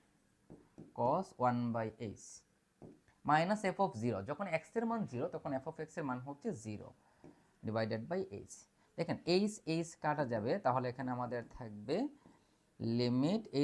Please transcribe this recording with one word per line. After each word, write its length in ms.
cos 300
one 120
by 120
h 60
minus 320
f 100
of 60
zero। 140
যখন 160
x 20
এর 120
মান 120
জিরো, 140
তখন 160
f 80
of 60
x 20
এর 100
মান 180
হচ্ছে 220
জিরো 220
divided 340
by 100
h। 40
দেখেন, 200
h, 100
h 40
কাটা 300
যাবে, 180
তাহলে 260
এখানে 260
আমাদের 240
থাকবে 400
limit 440